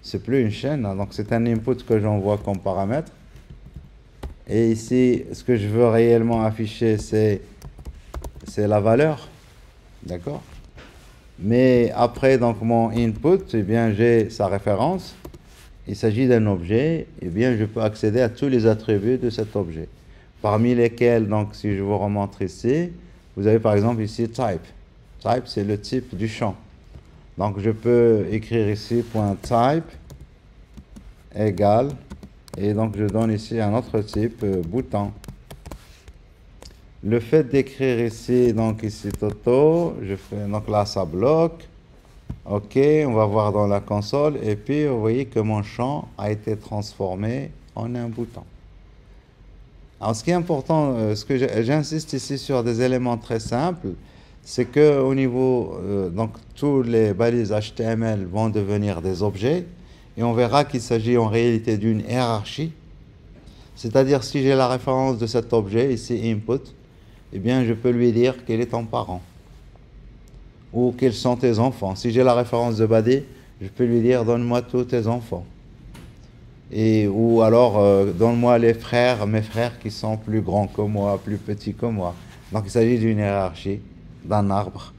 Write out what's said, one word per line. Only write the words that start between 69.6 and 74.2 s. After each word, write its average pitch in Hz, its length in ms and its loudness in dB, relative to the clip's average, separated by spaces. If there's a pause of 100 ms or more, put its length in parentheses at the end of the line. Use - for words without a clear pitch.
Ou 123 240 2
quels 123 200 2
sont 123 200 0
tes 120 220 2
enfants. 107 380 0
Si 120 160 -4
j'ai 123 100 4
la 127 140 6
référence 120 420 0
de 113 80 4
body, 113 380 2 (360)
je 95 100 -12
peux 127 160 -2
lui 117 160 2
dire 120 220 2